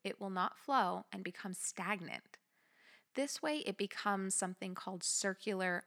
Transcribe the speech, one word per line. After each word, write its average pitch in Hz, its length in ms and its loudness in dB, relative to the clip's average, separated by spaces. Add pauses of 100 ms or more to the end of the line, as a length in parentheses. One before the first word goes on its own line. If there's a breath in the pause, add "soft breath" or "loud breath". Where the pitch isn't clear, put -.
it - 160 -4
will 196 100 -4
not 185 260 0
flow 196 560 4
and 190 120 -6
become 185 280 -6
stagnant. - 840 -4 (800 soft breath)
This 277 260 0
way, 302 240 0
it 196 100 -2
becomes 196 600 0
something 185 400 -2
called 185 260 -6
circular 185 840 2